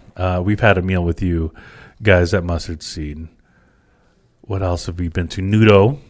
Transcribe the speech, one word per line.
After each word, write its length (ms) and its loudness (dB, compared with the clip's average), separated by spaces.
uh, 280 -2
we've 140 0
had 180 4
a 60 -2
meal 220 -2
with 180 -2
you 320 -2
guys 320 2
at 80 0
Mustard 400 -6
Seed. 460 -12
What 200 -8
else 260 -4
have 120 -8
we 100 -4
been 200 -4
to? 120 -10
Nudo, 580 4